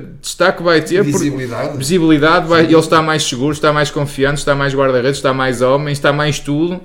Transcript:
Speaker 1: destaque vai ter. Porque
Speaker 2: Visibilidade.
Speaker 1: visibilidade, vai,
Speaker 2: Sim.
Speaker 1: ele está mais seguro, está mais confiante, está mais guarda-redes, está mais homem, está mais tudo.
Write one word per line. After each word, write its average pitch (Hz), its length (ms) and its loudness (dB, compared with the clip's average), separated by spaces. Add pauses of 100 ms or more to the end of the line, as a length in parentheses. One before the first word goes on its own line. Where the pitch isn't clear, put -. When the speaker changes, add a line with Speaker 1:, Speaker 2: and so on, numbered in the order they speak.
(220)
Speaker 1:
destaque 180 420 -2
vai 170 180 2
ter. 160 220 0
Porque 143 80 0
Speaker 2:
Visibilidade. 131 680 -4
Speaker 1:
visibilidade, 160 680 2
vai, 165 180 4
Speaker 2:
Sim. 156 60 0
Speaker 1:
ele 160 80 6
está 160 220 2
mais 156 220 -2
seguro, 135 280 -2
está 151 200 0
mais 147 200 -2
confiante, 143 480 -2
está 143 160 0
mais 139 180 0
guarda-redes, 135 440 0
está 139 160 0
mais 131 280 -2
homem, 143 320 2
está 143 180 0
mais 147 280 -2
tudo. 170 460 -4